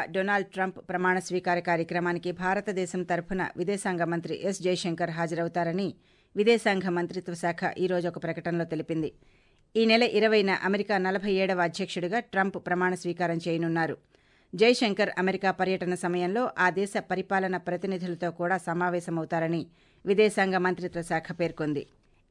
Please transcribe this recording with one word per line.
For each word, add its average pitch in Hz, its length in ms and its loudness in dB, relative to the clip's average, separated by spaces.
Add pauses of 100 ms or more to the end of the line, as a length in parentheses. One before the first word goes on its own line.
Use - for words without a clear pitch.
డొనాల్డ్ 190 380 0
ట్రంప్ 190 280 -4 (140)
ప్రమాణ 185 300 2
స్వీకార 180 400 0
కార్యక్రమానికి 175 720 0
భారతదేశం 185 720 -2
తరఫున 175 380 -2 (160)
విదేశాంగ 180 460 -2
మంత్రి 165 320 -2 (120)
ఎస్ 190 140 -4
జయశంకర్ 175 560 0
హాజరవుతారని 170 720 -2 (480)
విదేశాంగ 208 540 4
మంత్రిత్వ 175 440 -2
శాఖ 170 460 -2
ఈ 180 80 2
రోజు 180 200 0
ఒక 165 160 -6
ప్రకటనలో 170 420 -2
తెలిపింది. 160 440 -4 (680)
ఈ 226 100 6
నెల 233 180 6 (160)
ఇరవైన 214 320 4 (120)
అమెరికా 202 340 0
నలభై 190 360 0
ఏడవ 190 300 2
అధ్యక్షుడిగా 175 580 -2 (100)
ట్రంప్ 196 360 0
ప్రమాణ 180 260 2
స్వీకారం 170 540 -2
చేయనున్నారు. 165 500 0 (560)
జయశంకర్ 208 640 4
అమెరికా 185 340 2
పర్యటన 180 440 0
సమయంలో 180 500 0 (140)
ఆ 180 100 4
దేశ 196 240 -2 (180)
పరిపాలన 185 460 0
ప్రతినిధులతో 175 720 -4
కూడా 175 260 0
సమావేశమవుతారని 170 1040 -2 (420)
విదేశాంగ 196 520 4
మంత్రిత్వ 180 440 -2
శాఖ 165 300 -4
పేర్కొంది. 160 540 -2 (460)